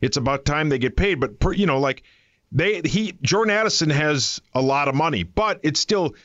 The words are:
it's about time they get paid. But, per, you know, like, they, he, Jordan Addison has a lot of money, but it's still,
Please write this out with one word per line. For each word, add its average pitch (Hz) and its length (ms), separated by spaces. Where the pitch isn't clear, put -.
it's - 160
about 135 300
time 151 240
they 131 80
get 123 180
paid. 175 240
But, 123 180
per, 190 140
you 190 140
know, 135 140
like, 139 220
they, 175 320
he, 185 380
Jordan 208 300
Addison 208 400
has 147 500
a 131 80
lot 139 260
of 135 60
money, 139 280
but 208 400
it's 151 180
still, 185 340